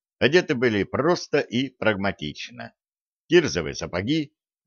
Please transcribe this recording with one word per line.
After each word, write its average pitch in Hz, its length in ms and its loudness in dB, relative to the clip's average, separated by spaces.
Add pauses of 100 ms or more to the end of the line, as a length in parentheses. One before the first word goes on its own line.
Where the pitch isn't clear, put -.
(200)
одеты 160 340 4
были 113 300 2
просто 147 560 0
и 131 300 -2
прагматично. 117 1080 -4 (520)
Кирзовые 98 460 0
сапоги, 113 600 -4 (320)